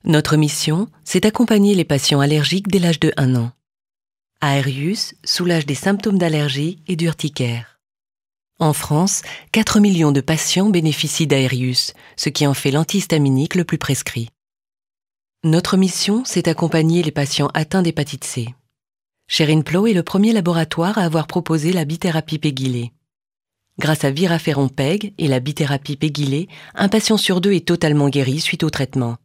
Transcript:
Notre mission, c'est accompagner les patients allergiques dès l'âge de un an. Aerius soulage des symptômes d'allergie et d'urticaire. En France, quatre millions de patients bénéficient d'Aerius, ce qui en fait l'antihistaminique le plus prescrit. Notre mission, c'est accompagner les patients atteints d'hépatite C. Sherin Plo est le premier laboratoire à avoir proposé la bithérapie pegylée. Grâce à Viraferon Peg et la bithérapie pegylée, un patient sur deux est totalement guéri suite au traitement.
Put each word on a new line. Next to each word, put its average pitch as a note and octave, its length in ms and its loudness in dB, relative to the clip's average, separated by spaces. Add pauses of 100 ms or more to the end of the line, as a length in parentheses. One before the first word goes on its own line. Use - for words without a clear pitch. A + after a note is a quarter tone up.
Notre D#3 320 2
mission, D#3 520 0 (160)
c'est F#3 220 0
accompagner G#3+ 480 4
les F3 100 2
patients C#3 360 0
allergiques D3+ 480 0
dès F#3+ 100 2
l'âge E3+ 220 2
de D#3 180 2
un B2+ 180 2
an. A#2+ 160 -2 (880)
Aerius C#3 760 -2 (100)
soulage E3+ 420 0
des C#3+ 80 -2
symptômes G3 420 0
d'allergie D#3 720 -2
et F#3 100 -4
d'urticaire. C3+ 840 -4 (800)
En D#3 120 4
France, D#3+ 500 0 (300)
quatre A3 280 2
millions E3 320 4
de C#3 80 2
patients F3+ 500 0
bénéficient D#3+ 560 0
d'Aerius, B2+ 680 0 (240)
ce - 120 -4
qui D3 180 0
en C#3 80 2
fait - 160 -2
l'antihistaminique D3+ 840 0
le E3+ 80 0
plus - 140 -4
prescrit. - 520 -4 (1120)
Notre E3+ 340 2
mission, G3 480 0
c'est F3 240 -2
accompagner D#3+ 540 2
les D#3 80 -2
patients C#3+ 420 -2
atteints D#3+ 300 0
d'hépatite D3 420 -4
C. A#2+ 300 -8 (720)
Sherin D#3 360 2
Plo F#3+ 240 0
est A#3 60 4
le E3+ 120 2
premier G#3 280 2
laboratoire E3+ 680 0
à G3 40 2
avoir D#3+ 240 0
proposé D#3+ 460 -2
la E3+ 120 0
bithérapie D#3+ 540 -4
pegylée. B2+ 540 -2 (840)
Grâce D3+ 280 0
à C#3 80 2
Viraferon D#3 560 0
Peg D#3+ 500 -4
et D#3+ 80 -2
la C3 140 2
bithérapie C#3+ 560 -4
pegylée, D3 520 -2 (280)
un G3 120 0
patient G#3+ 280 2
sur F3+ 240 0
deux G3 140 2
est E3+ 120 0
totalement D3+ 420 2
guéri C3+ 300 0
suite - 240 -4
au D#3 80 0
traitement. B2 540 -4